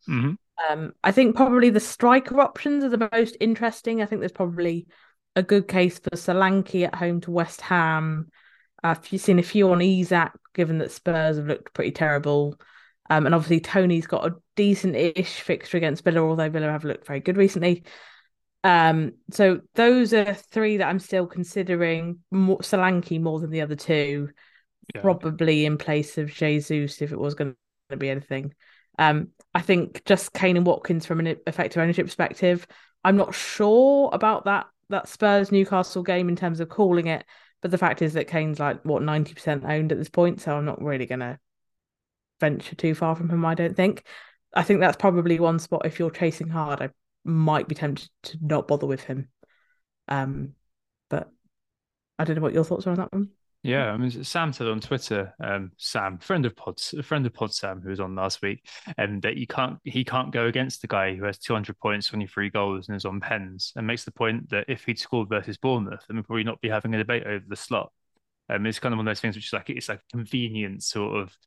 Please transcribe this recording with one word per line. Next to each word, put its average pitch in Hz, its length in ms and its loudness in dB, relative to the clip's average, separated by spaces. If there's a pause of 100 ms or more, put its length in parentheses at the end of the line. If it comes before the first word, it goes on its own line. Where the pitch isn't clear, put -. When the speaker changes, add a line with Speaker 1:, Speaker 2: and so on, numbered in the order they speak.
Speaker 1:
Mm-hmm. 139 260 0 (360)
Speaker 2:
Um, 156 220 -4 (100)
I 185 80 4
think 240 240 6
probably 247 360 6
the 214 100 4
striker 254 600 2
options 285 440 0
are 269 40 0
the 226 240 0
most 233 280 0
interesting. 226 600 0
I 208 60 -2
think 208 140 -4
there's 180 100 -4
probably 175 560 -2 (500)
a 185 60 2
good 196 240 4
case 180 320 2
for - 120 -6
Solanke 190 760 0
at - 80 -4
home 175 280 -2
to 175 100 -8
West 170 300 -2
Ham. 160 680 0 (560)
Uh, 165 100 2 (160)
you've 190 100 -4
seen 180 200 6
a - 20 4
few 196 300 4
on 175 100 4
Isak, 180 500 2 (220)
given 160 240 0
that - 140 -4
Spurs 160 460 0
have 147 100 -4
looked - 260 -6
pretty - 160 -2
terrible. 147 640 0 (560)
Um, 156 160 4
and 160 80 4
obviously 165 240 4
Tony's 175 480 2
got - 240 -2
a 170 60 -8 (180)
decent-ish 185 840 2
fixture - 360 -4
against 165 280 -2
Villa, 165 160 4
although 160 300 2
Villa 156 200 0
have 151 140 -2
looked - 240 -6
very 143 100 -4
good 180 180 -2
recently. 180 460 4 (800)
Um, 160 520 6 (180)
so 190 300 4 (120)
those 233 400 6
are 208 200 4
three 214 420 0
that 190 100 0
I'm 180 140 0
still 185 260 0
considering, 175 920 -2 (100)
more, 190 280 4
Solanke 185 640 0
more 160 200 -2
than 160 100 -6
the 160 120 -2
other 151 120 -4
two, 143 560 0 (640)
Speaker 1:
Yeah. - 60 -12
Speaker 2:
probably 160 640 2
in 151 120 0
place 147 380 -2
of 147 160 -6
Jesus 151 720 -2
if 147 80 -4
it - 80 -8
was 143 160 -4
gonna 139 220 -6 (420)
be 135 100 -4
anything. 139 460 -8 (460)
Um, 151 300 2 (220)
I 180 100 0
think - 420 0
just - 280 2
Kane 185 240 2
and 175 80 4
Watkins 170 420 0
from 165 120 -2
an 165 200 -2 (100)
effective 170 340 -2
ownership 170 240 0
perspective. 180 600 0 (340)
I'm 196 140 6
not 190 180 2
sure 262 800 4
about 214 320 0
that, 196 220 0 (240)
that 196 180 -4
Spurs 202 420 2
Newcastle 190 520 2
game 180 260 0
in 175 80 0
terms 170 240 -2
of 165 80 -6
calling 175 380 2
it, 160 180 -4 (380)
but 175 80 -4
the 180 80 2
fact - 240 2
is 156 100 0
that 151 160 -2
Kane's, 156 320 -2
like, 147 240 -2
what, 147 180 0
ninety 151 300 0
percent 143 320 -4
owned 156 280 0
at 143 60 -2
this 156 120 -6
point, 175 320 2
so 147 120 -4
I'm 147 120 -2
not - 160 -6
really 135 240 -4
gonna 127 340 -8 (1000)
venture - 380 -2
too 160 180 0
far 160 220 0
from 170 140 -2
him, 165 160 2
I 165 80 2
don't 170 200 -2
think. 196 320 0 (480)
I - 80 2
think 190 180 4
that's 170 180 2
probably 175 420 4
one 165 180 2
spot, - 280 -4
if 160 120 -8
you're 165 120 -2
chasing 160 380 -2
hard, 151 340 -4
I 135 80 -6 (340)
might 156 420 2
be 151 80 -4
tempted - 360 -6 (140)
to - 180 -12
not 151 260 -2
bother 147 180 0
with 135 180 -4
him. 135 240 -8 (800)
Um, 135 440 -4 (580)
but - 240 -6 (840)
I 160 60 -2
don't 156 120 -2
know 156 60 -2
what 151 100 0
your 160 120 2
thoughts 180 220 -4
are 185 40 -2
on 175 60 -2
that 185 160 -6
one. 202 180 -4 (320)
Speaker 1:
Yeah, 127 280 0
I 104 60 -4
mean, 123 140 -2 (140)
Sam 160 280 -2
said 123 140 -6
on 110 120 -2
Twitter, 107 640 -4
um, 98 360 -6
Sam, 98 400 -6
friend 170 260 -2
of 117 100 -4
Pods, - 380 -12
a 147 100 -10
friend 143 220 -2
of 120 80 -2
Pod - 220 -6
Sam, 95 260 -8
who 92 80 -14
was 95 100 -6
on 95 160 -8
last 95 280 -4
week, 101 200 -6 (360)
um, 101 220 -4
that - 180 -4
you 120 80 -6
can't, 131 380 -6
he 131 200 -4
can't 127 260 -4
go 120 140 -2
against 127 380 -4
the - 40 -10
guy 95 280 -2
who 95 100 -8
has 101 140 -6
two - 160 -4
hundred 107 240 -6
points, 104 300 -2
twenty-three 101 420 -6
goals, 98 380 -4
and 104 80 -8
is 95 100 -8
on 98 140 -8
pens, 95 540 -8
and 113 120 -6
makes 120 180 -6
the - 80 -18
point 113 380 -4
that 104 180 -4
if 120 160 -8
he'd 113 140 -6
scored 110 320 -4
versus 104 260 -6
Bournemouth, 113 500 -4
then 110 120 -10
we'd 104 80 -8
probably 113 180 -4
not 113 160 -8
be 113 80 -4
having 107 240 -4
a 110 60 0
debate 113 280 -2
over 101 220 -8
the 101 80 -12
slot. - 340 -6 (600)
Um, 104 160 -2
it's 110 140 -4
kind 123 120 -2
of 110 60 -2
one 110 100 -4
of - 20 -2
those 101 100 -6
things 110 140 -4
which 107 120 -14
is - 80 -12
like, - 160 -6
it's 127 180 -10
like 101 120 -10
a - 140 -20
convenient 110 680 -6
sort 104 400 -6
of 92 120 -14 (120)